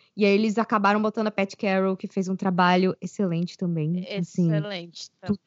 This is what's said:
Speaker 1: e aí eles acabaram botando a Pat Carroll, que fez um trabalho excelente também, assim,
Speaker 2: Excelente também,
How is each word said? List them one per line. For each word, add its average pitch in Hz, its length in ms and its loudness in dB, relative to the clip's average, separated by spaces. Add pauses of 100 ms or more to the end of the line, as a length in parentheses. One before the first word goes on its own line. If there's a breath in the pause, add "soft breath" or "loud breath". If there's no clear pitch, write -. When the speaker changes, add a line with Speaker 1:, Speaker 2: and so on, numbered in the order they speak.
(160)
Speaker 1:
e 208 80 2
aí 202 80 4
eles 214 240 2
acabaram 214 460 2
botando 214 240 -2
a 214 60 -2
Pat 196 240 -2
Carroll, 190 400 0
que 202 100 -12
fez 190 220 -4
um 190 80 -2
trabalho 180 640 2
excelente 180 580 -4
também, 175 480 -2 (100)
assim, 175 360 0
Speaker 2:
Excelente 175 560 -6 (120)
também, 196 160 -4 (100)